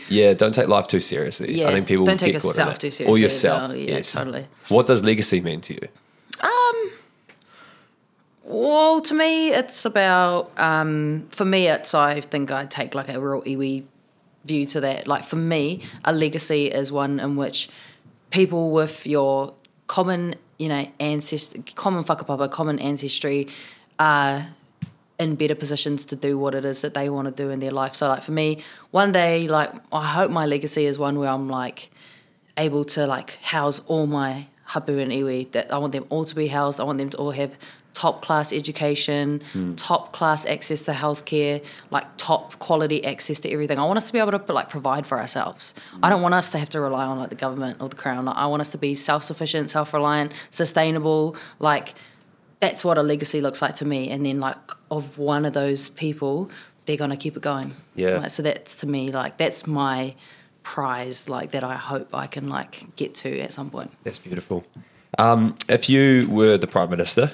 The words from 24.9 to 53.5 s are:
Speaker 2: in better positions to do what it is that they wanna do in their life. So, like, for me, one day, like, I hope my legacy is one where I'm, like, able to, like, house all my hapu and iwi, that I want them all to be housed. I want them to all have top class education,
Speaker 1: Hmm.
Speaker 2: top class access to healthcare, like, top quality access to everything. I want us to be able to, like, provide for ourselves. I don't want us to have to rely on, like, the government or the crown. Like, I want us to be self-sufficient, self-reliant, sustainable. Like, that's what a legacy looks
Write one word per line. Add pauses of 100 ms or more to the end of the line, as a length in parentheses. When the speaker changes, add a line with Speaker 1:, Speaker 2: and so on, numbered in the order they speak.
Speaker 2:
in
better
positions
to
do
what
it
is
that
they
wanna
do
in
their
life.
So,
like,
for
me, (280)
one
day,
like, (200)
I
hope
my
legacy
is
one
where
I'm,
like, (680)
able
to,
like,
house
all
my (200)
hapu
and
iwi,
that
I
want
them
all
to
be
housed.
I
want
them
to
all
have (380)
top
class
education, (120)
Speaker 1:
Hmm.
Speaker 2:
top
class
access
to
healthcare, (280)
like, (120)
top
quality
access
to
everything.
I
want
us
to
be
able
to,
like,
provide
for
ourselves. (300)
I
don't
want
us
to
have
to
rely
on,
like,
the
government
or
the
crown.
Like,
I
want
us
to
be
self-sufficient,
self-reliant, (160)
sustainable. (220)
Like, (640)
that's
what
a
legacy
looks